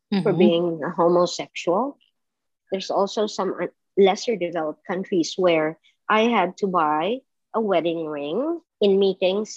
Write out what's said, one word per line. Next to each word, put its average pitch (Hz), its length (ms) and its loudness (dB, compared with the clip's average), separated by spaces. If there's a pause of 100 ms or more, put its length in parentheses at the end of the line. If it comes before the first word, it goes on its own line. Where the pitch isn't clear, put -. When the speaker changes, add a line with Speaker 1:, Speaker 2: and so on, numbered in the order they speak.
(220)
Speaker 1:
for 214 100 0
Speaker 2:
Mm-hmm. 156 60 0
Speaker 1:
being 170 460 2
a 165 60 -4
homosexual. 175 1080 0 (720)
There's 190 200 -6
also 196 360 -2
some, 190 340 -4
uh, 175 60 -4 (300)
lesser 202 400 2
developed 165 500 -6
countries 185 520 -4
where 160 400 2 (300)
I 214 200 4
had 190 300 0
to 208 80 -4
buy 175 520 0 (360)
a 226 60 0
wedding 170 460 0
ring. 165 540 -6 (200)
In 196 180 4
meetings, 196 580 0